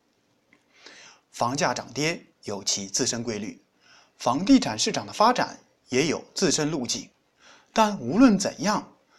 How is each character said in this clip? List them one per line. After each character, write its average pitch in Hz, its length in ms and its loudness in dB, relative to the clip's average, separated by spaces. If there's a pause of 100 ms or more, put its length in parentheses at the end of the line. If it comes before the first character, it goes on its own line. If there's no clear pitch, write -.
(1300)
房 123 260 -2
价 151 160 0
涨 - 220 -10
跌 156 320 -4 (160)
有 101 200 -8
其 - 240 -4
自 139 200 -2
身 117 160 -4
规 113 160 -6
律， 101 240 -12 (540)
房 135 280 -2
地 269 140 8
产 110 200 -4
市 226 140 0
场 117 140 -4
的 - 60 -14
发 220 200 4
展 - 260 -4 (300)
也 131 180 2
有 117 180 -4 (100)
自 175 160 2
身 151 200 0
路 123 160 -4
径， - 240 -8 (640)
但 208 280 2
无 131 180 -2
论 233 200 8
怎 - 240 -4
样， - 340 -4 (220)